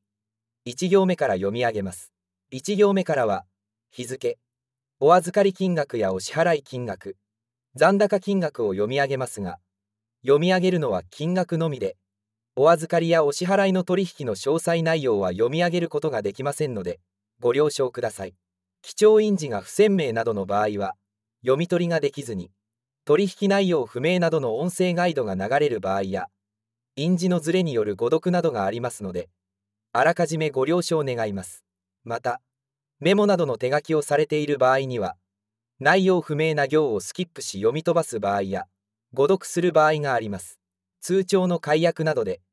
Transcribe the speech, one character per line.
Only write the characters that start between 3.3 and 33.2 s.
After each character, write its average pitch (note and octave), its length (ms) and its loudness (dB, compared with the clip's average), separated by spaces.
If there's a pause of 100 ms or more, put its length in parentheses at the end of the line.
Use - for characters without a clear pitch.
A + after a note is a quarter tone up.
日 B2+ 160 -12
付、 A#2+ 320 -6 (600)
お D3+ 160 6
預 F3+ 180 2
か G#3 100 2
り G3 100 4
金 F#3 220 -2
額 C#3 240 -4
や G2 140 0
お F#2+ 60 -4
支 - 140 -10
払 E3 240 2
い C#3 60 -6
金 B2 220 -10
額、 G2 320 -12 (600)
残 F3 220 4
高 G3+ 200 2
金 G3 220 -2
額 C#3+ 260 -4
を G2 60 0
読 G#2 160 0
み C3+ 100 -2
上 C#3+ 80 2
げ C3+ 100 -4
ま B2+ 120 -4
す - 120 -12
が、 F2 200 -8 (640)
読 C#3 180 4
み F3+ 120 2
上 F#3 80 4
げ F#3 120 2
る F3 80 0
の C3 100 -2
は F2+ 200 -2
金 E3 240 -4
額 F3 220 -2
の E3 120 -2
み C3+ 100 -6
で、 F#2+ 180 -4 (600)
お C#3 120 6
預 E3 220 2
か E3+ 80 2
り E3 100 0
や E3 160 4
お C#3+ 60 2
支 F3 160 -4
払 G3 220 2
い F#3 40 2
の F#3 120 0
取 F#3 180 0
引 D3+ 240 -6
の G#2+ 80 -2
詳 D3 240 0
細 E3 240 0
内 D#3+ 200 0
容 A2 180 2
は F#2 100 0
読 G#2+ 180 0
み D#3+ 140 0
上 F3 80 2
げ F3 100 0
る E3+ 80 -2
こ D3 120 -4
と D#3 100 -2
が A2+ 100 -4
で G2+ 120 -4
き B2+ 100 -10
ま C#3+ 100 -2
せ D3+ 140 -4
ん B2+ 80 -6
の G2 80 -6
で、 F2 160 -8 (400)
ご A#2+ 140 0
了 D3 180 2
承 C3 200 -2
く A#2+ 100 -10
だ A#2 100 -4
さ F#2+ 160 -10
い。 F#2 80 -16 (480)
記 - 120 -18
帳 G#3+ 260 6
印 G#3+ 160 2
字 D#3 120 -6
が G#2 120 -4
不 - 100 -18
鮮 G3+ 260 4
明 C#3 160 0
な A2+ 120 -2
ど A2+ 100 0
の G2 120 -4
場 G2+ 160 0
合 G#2 180 -2
は、 F#2+ 160 -6 (460)
読 C3 140 2
み E3+ 120 -4
取 F3 160 0
り E3+ 40 -2
が E3 120 0
で C#3 100 0
き C#3+ 140 -12
ず A2+ 100 -8
に、 F2 160 -10 (540)
取 F#3 240 4 (120)
引 G3 80 2
内 G3 200 2
容 D3 180 0
不 - 140 -10
明 F3 180 2
な E3+ 120 2
ど D#3+ 100 0
の A#2 180 -2
音 E3+ 120 -2
声 F3+ 220 0
ガ F3 140 0
イ E3+ 80 0
ド C3 100 0
が F#2+ 100 -4
流 F#2+ 140 -4 (120)
れ D3 80 4
る A2 120 -2
場 G2 160 -2
合 G2 60 -2
や、 F#2+ 240 -6 (680)
印 F3 200 0
字 F3+ 120 0
の F3 120 2
ズ D#3+ 120 -2
レ F#3 100 2
に D#3 100 -2
よ A2 120 0
る G2+ 120 -2
誤 A#2+ 120 -2
読 D#3+ 220 0
な F3 120 2
ど E3 80 2
が G2+ 160 -2
あ G2+ 40 0
り A#2 100 -6
ま A#2+ 100 -4
す - 120 -14
の F#2+ 100 -8
で、 F2 180 -8 (600)
あ B2 120 2
ら E3+ 100 2
か E3+ 120 0
じ D#3+ 100 -6
め D#3 140 -2
ご C3 140 0
了 E3+ 180 0
承 D#3+ 220 -2
願 A#2+ 240 -4
い G2+ 40 -6
ま F#2+ 120 -8
す。 - 200 -20 (400)
ま A#2 160 -8
た、 A#2+ 220 -4 (560)
メ E3+ 160 2
モ G#3 120 4